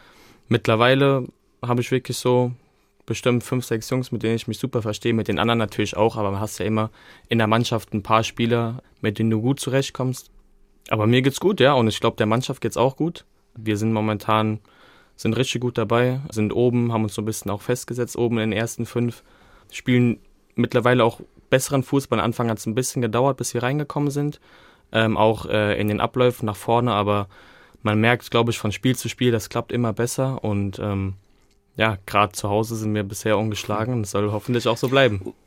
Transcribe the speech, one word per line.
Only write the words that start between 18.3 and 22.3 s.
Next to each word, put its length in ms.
in 120
den 80
ersten 280
fünf, 380
spielen 480
mittlerweile 480
auch 180
besseren 320
Fußball. 380
Am 60
Anfang 240